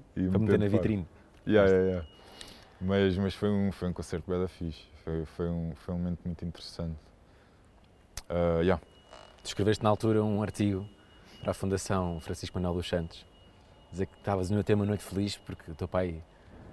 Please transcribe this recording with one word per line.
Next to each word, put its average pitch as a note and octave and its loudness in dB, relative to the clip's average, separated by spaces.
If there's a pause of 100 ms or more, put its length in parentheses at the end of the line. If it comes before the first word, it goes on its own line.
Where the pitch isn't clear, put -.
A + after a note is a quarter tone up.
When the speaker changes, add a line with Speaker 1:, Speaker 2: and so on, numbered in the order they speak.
(160)
Speaker 1:
e F#2 0
Speaker 2:
Para F#2+ 2
meter A2 4
na G#2 2
Speaker 1:
de G2+ 0
parte. - -
Speaker 2:
vitrine. F#2+ 2 (400)
Speaker 1:
Ya, G#2 6
ya, F#2+ 6 (180)
ya. E2+ -4 (760)
Mas, F#2+ 4
mas G2 0
foi G#2 0
um, G2+ 0
foi F2+ -4
um F2 -2
concerto E2 -6
bué F2+ -2
da F#2 0
fixe. E2 -8 (220)
Foi, D#2+ -4
foi F2 -6
um, E2+ -4
foi - -10
um F2 -4
momento F2 -4
muito F2 -8
interessante. E2 -8 (1300)
Ah, E2+ 2
ya. F2+ 4 (640)
Speaker 2:
Tu - -12
escreveste G#2 2
na G#2+ 6
altura G#2+ 2
um G#2+ 0
artigo G2+ 0 (540)
para - -2
a F#2 -2
Fundação F#2 -2
Francisco - -8
Manuel F2 0
dos F2 -4
Santos, - -4 (680)
dizer F2+ -4
que - -20
estavas F#2+ -2
no G#2 2
tema G#2 2
Noite G#2 -2
Feliz G2 -2
porque - -14
o E2 -10
teu D2+ -6
pai F2 -2 (500)